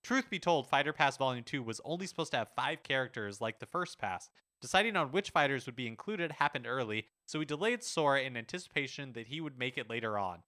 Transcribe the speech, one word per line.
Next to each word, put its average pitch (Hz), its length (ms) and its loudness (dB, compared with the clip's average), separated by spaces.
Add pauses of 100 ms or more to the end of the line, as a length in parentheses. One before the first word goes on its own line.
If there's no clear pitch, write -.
Truth 254 260 0
be 190 80 -2
told, 160 300 2
Fighter 143 240 4
Pass 143 240 4
Volume 127 260 0
two 131 220 -4
was 113 200 -4
only 175 220 -4
supposed - 240 -6
to 143 80 0
have - 160 -2
five 143 300 -2
characters 120 560 -2
like 113 180 -2
the - 80 -12
first - 320 -6
pass. 92 320 -4 (300)
Deciding 202 340 2
on 151 160 2
which 190 200 0
fighters 139 360 4
would 120 80 -10
be 120 140 -4
included 170 420 -4
happened 143 380 0
early, 110 400 -2 (180)
so 156 140 -4
we 156 40 -2
delayed 180 380 -2
Sora 139 380 4
in 131 160 -4
anticipation 135 760 -6
that 113 120 -8
he 147 140 -8
would 143 180 -8
make 127 180 -2
it 117 140 -6
later 113 260 0
on. 90 320 -2